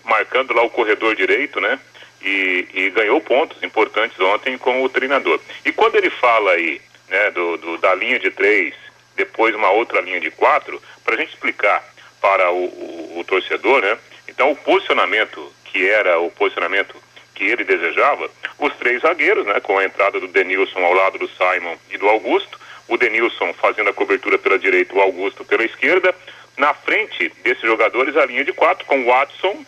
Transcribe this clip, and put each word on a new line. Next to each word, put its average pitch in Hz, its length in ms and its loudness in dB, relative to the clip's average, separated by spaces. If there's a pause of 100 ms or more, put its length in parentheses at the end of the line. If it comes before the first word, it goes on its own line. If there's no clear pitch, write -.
marcando 117 500 0
lá 117 80 4
o 117 80 2
corredor 110 460 0
direito, 101 460 -2
né? 107 180 -2 (420)
E, 95 520 -2
e 92 160 -2
ganhou 110 320 2
pontos - 420 -2
importantes 107 560 -2
ontem 107 380 0
com 127 260 0
o 131 60 0
treinador. 131 500 0 (260)
E 151 60 -2
quando 214 240 2
ele 196 140 4
fala 110 420 2
aí, 85 300 0 (280)
né, 98 220 2
do, 85 260 -2
do, 82 200 -8
da 92 180 2
linha 113 240 -2
de 95 120 -2
três, 98 420 0 (420)
depois 110 400 -2
uma 104 160 2
outra 101 300 2
linha 90 180 -6
de 76 120 -6
quatro, - 500 0 (240)
pra 113 100 0
gente 156 140 -6
explicar 101 520 -2 (400)
para 95 300 4
o, 90 140 -2
o, - 540 -12
o 82 40 -8
torcedor, 98 580 0
né? 104 160 0 (300)
Então, 131 240 0
o 147 40 -2
posicionamento 110 960 0 (140)
que 92 240 -2
era 95 320 4
o 85 100 -2
posicionamento 98 640 -2 (400)
que 98 120 -6
ele 107 180 0
desejava, 90 680 0 (300)
os 143 160 -2
três 123 260 -2
zagueiros, 160 440 2
né, 104 160 -2
com 98 160 0
a 98 80 2
entrada 98 340 0
do 92 80 -8
Denilson 95 520 0
ao 90 140 4
lado 95 240 2
do 90 120 -6
Simon 90 460 -2 (140)
e 95 80 -12
do 95 100 0
Augusto, 113 540 0 (240)
o 117 120 -2
Denilson 110 560 0
fazendo 101 360 0
a 95 40 -2
cobertura 98 440 0
pela 95 220 0
direita, 90 340 0
o 92 60 2
Augusto 95 460 0
pela 104 180 0
esquerda, 180 500 0 (440)
na 143 160 2
frente - 580 -4 (100)
desses - 220 -2
jogadores 113 520 2
a 151 100 6
linha 127 180 -4
de 160 80 -2
quatro, - 340 0
com 139 160 0
o 123 40 -4
Watson 143 640 0